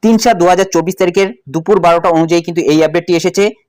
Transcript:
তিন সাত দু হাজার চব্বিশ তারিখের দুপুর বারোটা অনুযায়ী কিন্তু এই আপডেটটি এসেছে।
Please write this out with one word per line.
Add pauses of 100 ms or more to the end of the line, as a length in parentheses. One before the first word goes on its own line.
তিন
সাত
দু
হাজার
চব্বিশ
তারিখের (240)
দুপুর (100)
বারোটা
অনুযায়ী
কিন্তু (120)
এই
আপডেটটি
এসেছে। (240)